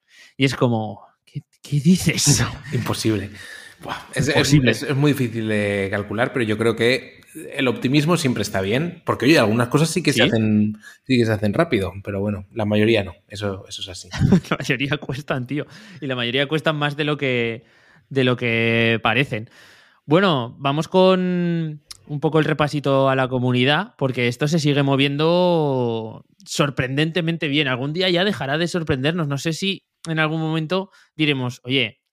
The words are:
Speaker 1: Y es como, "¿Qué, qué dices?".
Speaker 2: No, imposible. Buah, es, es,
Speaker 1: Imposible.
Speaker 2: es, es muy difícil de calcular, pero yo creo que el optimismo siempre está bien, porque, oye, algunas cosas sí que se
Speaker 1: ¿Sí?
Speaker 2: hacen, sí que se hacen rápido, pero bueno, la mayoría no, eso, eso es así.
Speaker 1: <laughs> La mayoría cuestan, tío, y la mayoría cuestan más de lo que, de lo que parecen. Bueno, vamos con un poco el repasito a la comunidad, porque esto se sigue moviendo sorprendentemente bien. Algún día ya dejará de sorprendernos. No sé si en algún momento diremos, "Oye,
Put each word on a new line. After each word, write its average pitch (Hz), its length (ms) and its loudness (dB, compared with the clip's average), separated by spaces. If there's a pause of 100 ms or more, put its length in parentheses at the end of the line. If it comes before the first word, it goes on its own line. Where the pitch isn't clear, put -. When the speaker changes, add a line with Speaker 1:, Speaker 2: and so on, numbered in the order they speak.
(360)
Speaker 1:
Y 131 100 0
es 131 100 0
como, 110 500 -2 (200)
"¿Qué, - 180 -14 (180)
qué 143 180 -2
dices?". 143 640 2
Speaker 2:
No, 113 80 -2 (240)
imposible. 107 560 -2 (540)
Buah, - 120 -10 (180)
es, 127 140 -2
es, 147 80 2
Speaker 1:
Imposible. 139 360 4
Speaker 2:
es, - 120 -2
es 135 120 -2
muy 143 180 4
difícil 113 340 -4
de 104 440 0
calcular, 104 420 -2
pero 131 100 0
yo 107 140 0
creo 113 180 2
que 120 460 -2 (340)
el 139 140 0
optimismo 143 480 2
siempre 117 240 0
está 98 180 -4
bien, 123 460 -2
porque, 110 200 -2
oye, 151 140 6
algunas 117 300 2
cosas 151 200 2
sí - 140 -2
que 151 80 0
se 127 120 0
Speaker 1:
¿Sí? - 40 4
Speaker 2:
hacen, 107 500 2 (300)
sí 131 100 2
que 117 80 4
se 110 60 2
hacen 104 220 0
rápido, 98 400 0 (100)
pero 101 160 -6
bueno, 98 320 -4
la 107 140 -4
mayoría 107 400 4
no, 90 80 -14 (160)
eso, 101 400 -8
eso - 120 -12
es 98 60 -12
así. 92 220 -16
Speaker 1:
<laughs> - 400 4
La 156 80 -2
mayoría 139 400 -2
cuestan, 135 500 -6
tío, 143 180 -4 (360)
y 151 60 -8
la 131 100 -4
mayoría 123 300 0
cuestan 151 280 0
más 147 220 -2
de 156 80 -2
lo 151 100 0
que, 120 480 -2 (460)
de 131 160 2
lo 123 100 4
que 117 640 2
parecen. 117 480 0 (560)
Bueno, 151 540 2
vamos 143 300 -2
con 180 920 2 (260)
un 147 120 -6
poco 156 200 2
el 147 60 2
repasito 139 640 0
a 131 60 2
la 131 140 0
comunidad, 127 680 2
porque 127 300 -2
esto 123 220 -2
se 170 100 2
sigue 143 240 2
moviendo 139 1400 0 (200)
sorprendentemente 156 1040 -2
bien. 143 200 0
Algún 131 260 -4
día 185 160 0
ya 175 140 2
dejará 156 340 -2
de 170 100 0
sorprendernos. 160 600 -2
No 139 100 -2
sé 160 160 -4
si 190 320 -6 (220)
en 160 120 -2
algún 160 220 0
momento 160 500 -2 (240)
diremos, 135 480 -2
"Oye, 123 380 -2 (120)